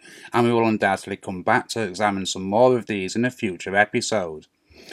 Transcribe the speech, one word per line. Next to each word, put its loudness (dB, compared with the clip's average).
and 6
we 4
will 4
undoubtedly 0
come -10
back 2
to -4
examine -2
some -6
more 4
of -8
these -4
in 0
a -2
future -6
episode. -2